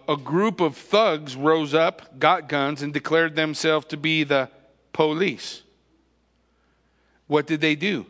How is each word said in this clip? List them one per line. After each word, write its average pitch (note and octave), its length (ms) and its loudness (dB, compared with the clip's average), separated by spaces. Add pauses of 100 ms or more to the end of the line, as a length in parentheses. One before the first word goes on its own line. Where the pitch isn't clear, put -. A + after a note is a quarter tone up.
a D3 80 0
group E3+ 420 -2
of D#3+ 160 0
thugs D#3 600 0
rose D3+ 380 0
up, E3 460 0
got D#3 300 2
guns, C#3+ 320 -2
and D3 100 -6
declared D#3 440 0
themselves D#3 520 0
to D3+ 100 -10
be D#3 260 0
the C#3 260 0 (420)
police. D#3 680 -2 (1700)
What D3 200 2
did D#3 140 -2
they D#3 140 2
do? D3 340 -4